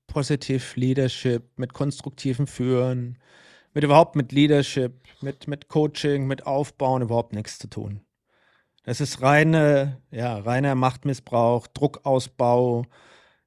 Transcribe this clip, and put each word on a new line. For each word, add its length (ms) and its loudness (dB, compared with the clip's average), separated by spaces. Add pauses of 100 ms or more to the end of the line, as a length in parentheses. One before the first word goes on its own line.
Positive 560 -2 (100)
Leadership, 720 0 (120)
mit 180 -8
konstruktivem 720 -4
Führen, 720 -2 (560)
mit 100 0
überhaupt 320 6
mit 160 -2
Leadership, 640 2 (260)
mit, 260 -12
mit 220 -10
Coaching, 580 0
mit 200 -6
Aufbauen 560 -2
überhaupt 320 -2
nichts 240 -10
zu 100 -16
tun. 320 -10 (840)
Das 180 -6
ist 180 -6
reine, 800 4 (100)
ja, 280 -6
reiner 360 -2
Machtmissbrauch, 920 0
Druckausbau. 1200 0 (600)